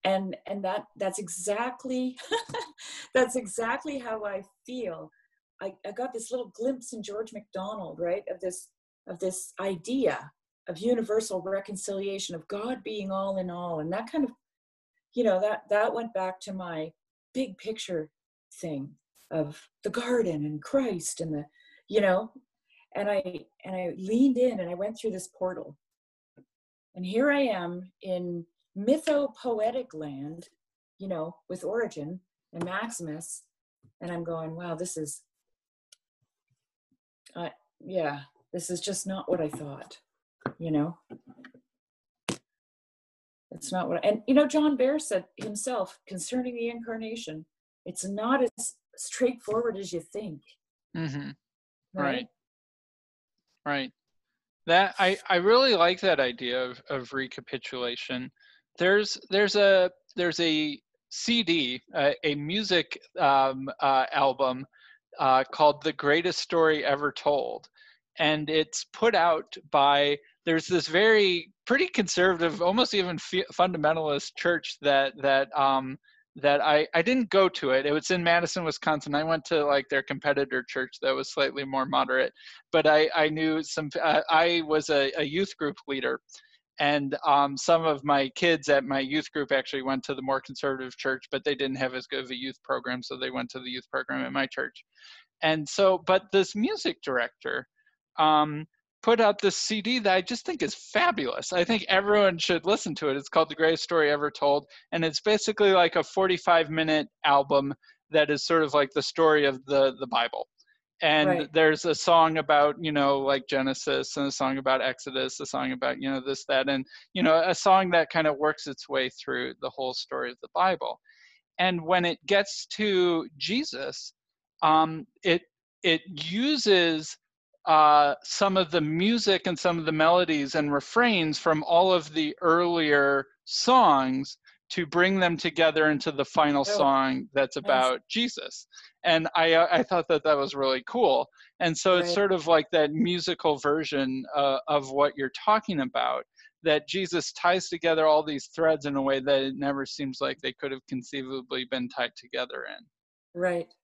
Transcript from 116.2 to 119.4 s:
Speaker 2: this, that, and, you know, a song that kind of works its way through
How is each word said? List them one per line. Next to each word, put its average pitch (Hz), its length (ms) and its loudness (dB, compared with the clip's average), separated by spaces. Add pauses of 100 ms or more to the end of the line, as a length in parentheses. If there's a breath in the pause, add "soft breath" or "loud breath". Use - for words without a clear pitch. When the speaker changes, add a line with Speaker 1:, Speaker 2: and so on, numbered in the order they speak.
Speaker 2:
this, 135 200 -6
that, 135 240 0
and, 135 180 -2 (260 loud breath)
you 185 120 -2
know, 160 200 6
a 180 120 0
song 190 340 4
that 165 200 4
kind 160 180 2
of 147 80 0
works 151 320 -2
its - 200 -12
way 131 220 -2
through 127 520 -6